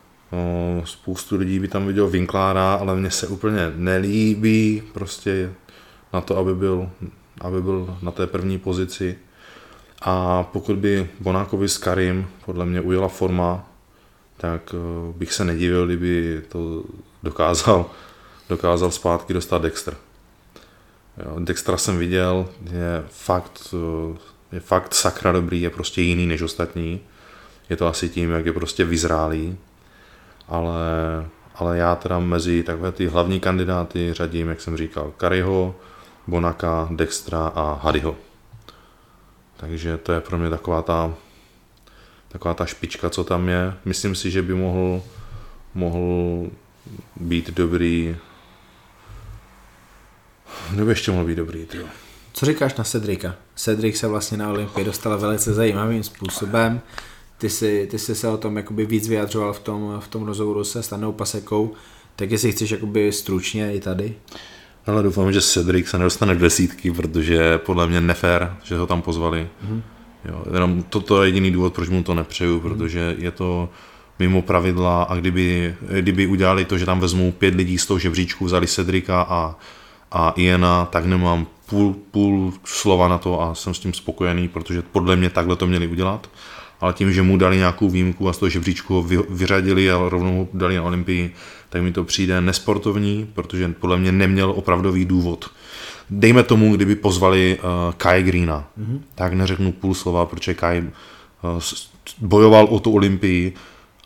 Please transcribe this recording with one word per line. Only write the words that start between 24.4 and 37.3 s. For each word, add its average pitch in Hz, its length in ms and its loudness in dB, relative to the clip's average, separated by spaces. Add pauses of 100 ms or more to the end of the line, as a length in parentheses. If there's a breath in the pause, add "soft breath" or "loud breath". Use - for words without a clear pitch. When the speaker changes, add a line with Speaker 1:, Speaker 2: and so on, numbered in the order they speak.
Speaker 1:
je 90 80 -10
fakt - 340 0
sakra - 380 0
dobrý, 87 300 0
je 85 80 -2
prostě - 320 -6
jiný 87 260 2
než 80 140 -2
ostatní. 82 580 -6 (680 loud breath)
Je 85 60 -2
to 85 120 0
asi 82 220 -2
tím, 85 220 -2
jak 80 140 -2
je 82 80 0
prostě 82 320 -2
vyzrálý. 82 720 -2 (920 soft breath)
Ale, 85 280 -4 (800)
ale 87 220 -2
já 85 180 2
teda 90 240 -4
mezi 87 440 0
takové 85 280 -6
ty 92 160 -2
hlavní 87 320 0
kandidáty 90 760 -2
řadím, 82 360 -4
jak 80 120 -6
jsem 82 160 -6
říkal, 78 400 -6
Curryho, 92 580 0 (520 loud breath)
Bonaka, 85 640 -2
Dextra 80 560 -4